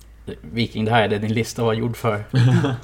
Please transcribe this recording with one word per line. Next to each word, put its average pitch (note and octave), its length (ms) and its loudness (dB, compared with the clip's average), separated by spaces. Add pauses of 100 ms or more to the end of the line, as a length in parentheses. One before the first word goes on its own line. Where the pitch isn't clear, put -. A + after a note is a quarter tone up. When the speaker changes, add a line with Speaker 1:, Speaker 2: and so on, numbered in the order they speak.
(420)
Speaker 1:
Viking, A2 440 -4
det A2 60 0
här A#2 120 6
är G2 40 2
det G#2 120 0
din A2 140 -2
lista A#2 300 -4
var A2+ 100 2
gjord A#2 240 -4
för. G#2+ 340 -2
Speaker 2:
<laughs> - 0 - (520)